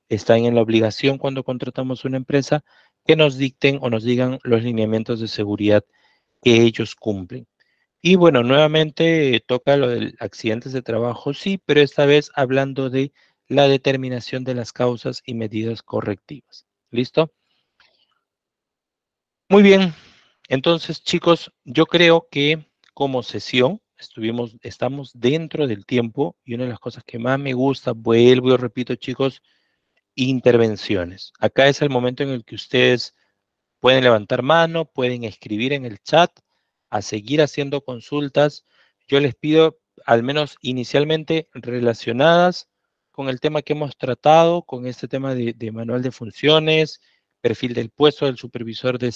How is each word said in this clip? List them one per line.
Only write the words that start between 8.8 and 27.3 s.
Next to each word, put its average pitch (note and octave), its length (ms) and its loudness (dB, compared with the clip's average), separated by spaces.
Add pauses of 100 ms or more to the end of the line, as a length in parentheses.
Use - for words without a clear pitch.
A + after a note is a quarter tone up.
eh, A2+ 40 2
toca C3+ 380 0
lo C3+ 100 2
del A2 320 -4
accidentes A#2 540 -6
de C3 80 -6
trabajo, A#2+ 520 -6
sí, G3 320 -6
pero D3 140 4
esta C#3+ 260 2
vez D3 300 2
hablando C3+ 540 -2
de C3+ 240 -4 (340)
la C#3 220 4
determinación C3 720 -2
de B2+ 120 -6
las A#2+ 180 -8
causas B2 520 -4
y A#2+ 100 -10
medidas A2 480 -6
correctivas. A2 840 -10 (240)
¿Listo? C3 440 -2 (2250)
Muy G3+ 140 8
bien. G3 300 6 (540)
Entonces, D#3 560 -2
chicos, - 480 0 (140)
yo C#3+ 200 2
creo E3+ 460 2
que D3 380 -2 (240)
como C3+ 280 -4
sesión B2+ 600 -2 (160)
estuvimos, A2+ 640 -8
estamos C3 520 -8
dentro D3 540 -2
del G2+ 180 -6
tiempo B2 600 -4
y A#2+ 80 -12
una A#2+ 100 -6
de B2+ 60 -8
las A#2 100 -12
cosas B2+ 240 -16
que - 160 -14
más B2+ 180 -2